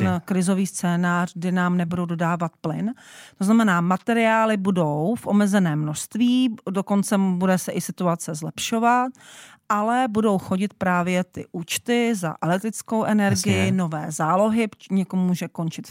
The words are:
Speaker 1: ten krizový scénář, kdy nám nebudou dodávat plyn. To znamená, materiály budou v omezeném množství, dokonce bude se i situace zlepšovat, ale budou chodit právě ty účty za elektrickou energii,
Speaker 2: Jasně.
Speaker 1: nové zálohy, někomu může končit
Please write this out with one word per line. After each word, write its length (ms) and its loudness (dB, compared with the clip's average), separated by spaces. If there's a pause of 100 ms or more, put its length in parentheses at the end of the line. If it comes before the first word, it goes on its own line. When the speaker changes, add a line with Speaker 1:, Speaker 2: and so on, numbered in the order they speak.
Speaker 1:
ten 180 0
krizový 420 0
scénář, 680 0
kdy 180 -4
nám 240 2
nebudou 300 -2
dodávat 540 -2
plyn. 340 -4 (440)
To 60 -4
znamená, 360 4
materiály 760 2
budou 600 0
v 80 -16
omezeném 540 2
množství, 760 0 (140)
dokonce 480 0
bude 400 2
se 140 -8
i 80 -4
situace 540 -4
zlepšovat, 760 0 (560)
ale 420 0
budou 280 2
chodit 360 -4
právě 500 0
ty 280 -14
účty 600 -2
za 280 -4
elektrickou 600 -2
energii, 540 2
Speaker 2:
Jasně. 140 2
Speaker 1:
nové 360 -2
zálohy, 600 2 (220)
někomu 360 0
může 220 0
končit 420 -6